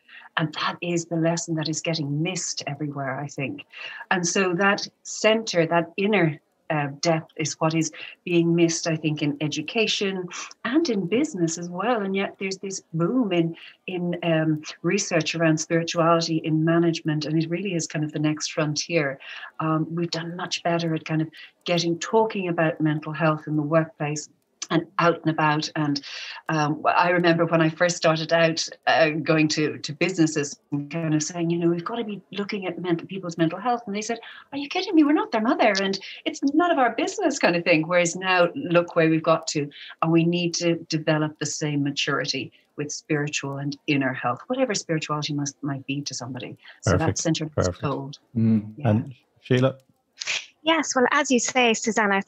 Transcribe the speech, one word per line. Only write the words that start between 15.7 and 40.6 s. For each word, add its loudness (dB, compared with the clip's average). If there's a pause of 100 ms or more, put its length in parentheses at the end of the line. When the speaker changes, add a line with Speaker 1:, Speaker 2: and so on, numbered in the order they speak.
Speaker 1:
in 0
management, 2
and 0
it 0
really -4
is -2
kind -4
of -4
the -4
next -2
frontier. -2 (400)
Um, 0
we've -2
done -6
much -6
better 0
at -4
kind 0
of 0 (360)
getting, 0
talking 0
about 0
mental 0
health 0
in -2
the 2
workplace, -2 (440)
and 0 (120)
out 4
and 2
about. 0
And, 0 (480)
um, 0
I 4
remember 4
when 2
I 4
first 0
started 2
out, 2 (180)
uh, 4
going 2
to, 0
to -10
businesses 0 (140)
and -4
kind 0
of 2
saying, -2
you 0
know, 2
"We've 0
got -4
to -4
be -8 (120)
looking -6
at -6
mental, -2
people's -8
mental 0
health." -2
And -6
they -4
said, -6 (320)
"Are -8
you -8
kidding -2
me? 8
We're 4
not -6
their 0
mother. 4 (140)
And 0 (300)
it's -6 (200)
none 4
of 2
our 4 (120)
business," -2
kind 2
of 0
thing. 4
Whereas 2
now, 4
look 2
where 6
we've 4 (120)
got -2
to. 0 (400)
And -2
we 6
need 0
to 0 (220)